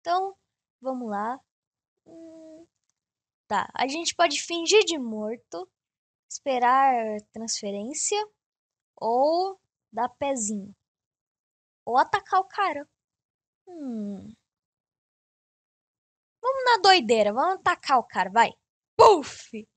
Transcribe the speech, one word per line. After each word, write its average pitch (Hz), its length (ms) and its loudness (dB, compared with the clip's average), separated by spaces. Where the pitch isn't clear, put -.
Então, 381 340 -2
vamos 247 280 -8
lá. 214 300 -6
Hum, 320 640 -20
tá, - 260 -4
a - 140 -2
gente 330 260 -6
pode 320 280 0
fingir 339 420 2
de 330 160 -4
morto, 233 720 -10
esperar 247 920 2
transferência, 220 880 -6
ou 320 600 0
dar 233 200 -6
pezinho. 214 680 -6
Ou 233 120 0
atacar 381 440 2
o 381 40 -6
cara. 311 400 -4
Hum. 220 680 -10
Vamos 523 240 -2
na 466 160 4
doideira, 233 500 4
vamos 330 300 -2
atacar 339 360 0
o 226 60 0
cara, 185 260 -4
vai. 220 220 2
Puf! 320 680 4